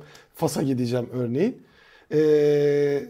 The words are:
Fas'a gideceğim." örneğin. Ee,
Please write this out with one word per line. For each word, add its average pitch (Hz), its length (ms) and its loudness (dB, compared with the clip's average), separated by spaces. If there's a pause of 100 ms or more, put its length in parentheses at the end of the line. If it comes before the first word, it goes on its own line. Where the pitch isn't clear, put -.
(340)
Fas'a - 280 -4
gideceğim." 123 500 -2
örneğin. 127 500 -4 (500)
Ee, 147 960 2